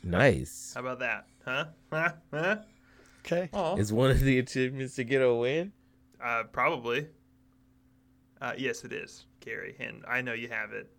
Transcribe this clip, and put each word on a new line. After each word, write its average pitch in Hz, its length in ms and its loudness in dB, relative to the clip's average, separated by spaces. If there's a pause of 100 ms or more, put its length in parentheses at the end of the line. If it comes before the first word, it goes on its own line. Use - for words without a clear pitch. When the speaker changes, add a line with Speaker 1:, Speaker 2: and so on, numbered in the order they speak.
Speaker 1:
Nice. 87 680 2
Speaker 2:
How 123 80 -8
about 127 160 -6
that? 117 300 -4 (180)
Huh? 143 220 -4 (220)
Huh? 160 220 0 (180)
Huh? 180 280 0 (640)
Speaker 3:
Okay. 170 340 -2
Speaker 2:
Aw. 185 220 0
Speaker 1:
Is 104 140 0
one 123 200 6
of 120 100 6
the 135 180 6
achievements 131 580 -2
to 131 80 -2
get 131 180 4
a 123 120 6
win? 143 380 0 (500)
Speaker 2:
Uh, 117 220 0
probably. 127 640 0 (1300)
Uh, 120 200 -6
yes, 120 260 -4
it - 80 -12
is, - 320 -12 (160)
Gary, 98 400 -10
and 117 260 -10
I 123 140 0
know 123 140 -4
you 117 140 -6
have 110 260 -6
it. - 240 -10